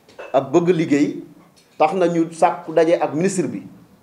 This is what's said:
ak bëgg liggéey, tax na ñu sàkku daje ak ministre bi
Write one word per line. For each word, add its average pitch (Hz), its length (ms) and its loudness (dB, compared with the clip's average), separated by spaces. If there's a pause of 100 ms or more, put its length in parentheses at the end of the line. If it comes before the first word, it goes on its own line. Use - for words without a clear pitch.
(320)
ak 139 180 0
bëgg 170 180 2
liggéey, 151 540 0 (560)
tax 165 160 2
na 180 140 2
ñu 170 240 -2
sàkku 170 400 -2
daje 165 280 4
ak 139 140 -4
ministre 180 320 -2
bi 101 160 -10 (400)